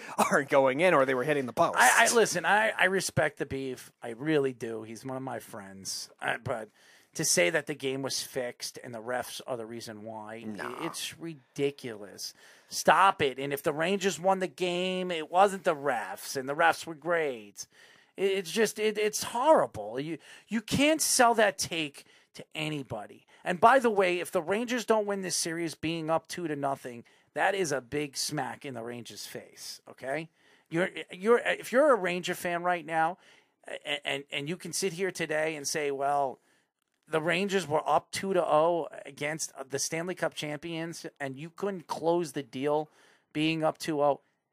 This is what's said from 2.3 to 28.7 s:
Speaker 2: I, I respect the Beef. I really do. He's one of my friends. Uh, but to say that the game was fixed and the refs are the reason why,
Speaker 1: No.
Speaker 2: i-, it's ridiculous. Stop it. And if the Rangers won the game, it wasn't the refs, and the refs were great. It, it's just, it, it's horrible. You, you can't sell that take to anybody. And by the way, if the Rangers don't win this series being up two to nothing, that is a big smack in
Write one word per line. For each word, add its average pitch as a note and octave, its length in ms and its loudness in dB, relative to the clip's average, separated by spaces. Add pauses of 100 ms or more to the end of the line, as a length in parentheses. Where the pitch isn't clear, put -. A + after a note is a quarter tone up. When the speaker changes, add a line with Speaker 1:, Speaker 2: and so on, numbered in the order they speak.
Speaker 2:
I, G#3 320 4
I F3+ 80 4
respect F3 540 0
the D3 80 -6
Beef. C3+ 440 -8 (120)
I A#2+ 60 -10
really C#3 440 0
do. A2+ 300 -8
He's A2 200 -14
one C3 140 -8
of C3 60 -8
my A#2+ 160 -8
friends. G2 720 -12 (100)
Uh, C3+ 220 -2
but A2 260 -6 (460)
to D#3+ 100 -2
say F3 240 4
that D#3+ 160 0
the D3+ 100 -6
game C3+ 280 -4
was B2+ 180 -4
fixed - 640 -8
and B2 100 -14
the A2+ 80 -12
refs B2 460 -6
are B2+ 100 -6
the A2+ 80 -10
reason A2+ 380 -12
why, A2 420 -12
Speaker 1:
No. G2 340 -8
Speaker 2:
i-, E3 60 -6
it's - 320 -10 (500)
ridiculous. G#2 680 -10 (360)
Stop F3+ 520 4
it. B2+ 160 0
And C#3+ 160 -6
if C#3 80 -4
the D#3 120 0
Rangers E3+ 460 0
won F#3+ 200 2
the F#3 80 -2
game, F3+ 640 -2
it D#3 200 -6
wasn't F#3+ 320 4
the E3+ 120 4
refs, A2+ 600 -4
and C3 140 -4
the C#3+ 60 -4
refs E3 320 4
were E3 80 -10
great. C#3 720 -4 (500)
It, G3 140 2
it's F#3 200 -4
just, G#3+ 280 0
it, G#3+ 180 0
it's G#3+ 260 -2
horrible. C#3 760 2
You, D#3 180 -6 (300)
you A3+ 140 -2
can't D4+ 400 4
sell A#3 340 6
that G#3 240 4
take D#3+ 460 -6 (280)
to - 100 -14 (120)
anybody. C3 720 -8 (160)
And F3 160 -2
by A#3+ 180 10
the A#3 140 4
way, F3+ 280 4
if E3 120 -8
the F3+ 100 2
Rangers A3 440 -2
don't A3 200 4
win G3+ 160 -2
this F3 140 -4
series E3 400 -4
being D#3+ 340 -4
up D#3+ 180 0
two F3 200 -6
to D3+ 80 -4
nothing, C#3 480 -6 (320)
that F3 180 2
is F3+ 180 0
a C3 100 -2
big C#3+ 360 -6
smack B2+ 480 -6
in C3+ 80 -10